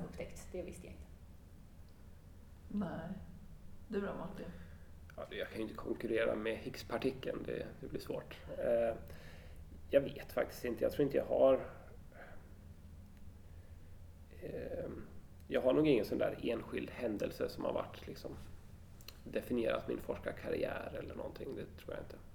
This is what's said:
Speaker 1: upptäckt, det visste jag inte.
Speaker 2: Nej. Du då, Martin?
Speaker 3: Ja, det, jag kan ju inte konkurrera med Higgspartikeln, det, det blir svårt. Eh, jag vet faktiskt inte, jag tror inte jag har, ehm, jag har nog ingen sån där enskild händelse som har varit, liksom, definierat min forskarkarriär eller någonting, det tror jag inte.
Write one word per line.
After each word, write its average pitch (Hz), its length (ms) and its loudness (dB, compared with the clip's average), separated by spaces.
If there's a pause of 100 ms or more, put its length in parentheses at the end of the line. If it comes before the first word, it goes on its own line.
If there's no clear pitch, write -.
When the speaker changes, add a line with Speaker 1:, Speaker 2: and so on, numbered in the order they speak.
Speaker 1:
upptäckt, - 420 -6
det 180 120 -2
visste - 240 -8
jag 151 60 -10
inte. - 120 -12 (1600)
Speaker 2:
Nej. 165 420 -2 (800)
Du 202 140 0
då, 196 60 0 (120)
Martin? 180 260 -4 (720)
Speaker 3:
Ja, - 120 -2
det, - 60 -4
jag 92 140 0
kan - 80 -6
ju 113 60 0
inte 110 120 -4
konkurrera 113 600 4
med 110 220 2
Higgspartikeln, - 880 0
det, - 200 0 (160)
det 135 60 -4
blir - 140 -2
svårt. - 360 -4 (200)
Eh, 117 380 6 (960)
jag 143 120 10
vet - 320 -4
faktiskt - 320 0
inte, 117 180 0
jag 120 80 6
tror 147 140 6
inte 139 120 4
jag - 80 6
har, 131 340 10 (2750)
ehm, - 640 -4 (440)
jag 131 140 4
har 127 120 8
nog 151 140 10
ingen 117 180 10
sån - 120 2
där 110 260 4
enskild 120 460 0
händelse - 600 0
som - 160 -4
har - 80 4
varit, - 340 -2
liksom, - 240 -6 (920)
definierat 117 640 2
min - 120 0
forskarkarriär - 1000 0
eller - 160 -6
någonting, - 400 -6
det - 280 -8
tror - 120 -6
jag - 80 -4
inte. - 120 -10 (200)